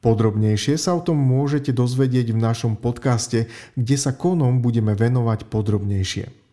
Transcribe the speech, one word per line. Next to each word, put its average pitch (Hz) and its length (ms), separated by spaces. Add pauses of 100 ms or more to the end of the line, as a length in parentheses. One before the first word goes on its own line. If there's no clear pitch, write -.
Podrobnejšie 110 800
sa 180 160
o 165 80
tom 156 160
môžete 139 480
dozvedieť 123 640
v 113 80
našom 113 320
podcaste, 120 720 (320)
kde 127 240
sa 143 160
kónom 131 480
budeme 107 320
venovať 113 560
podrobnejšie. 101 800 (200)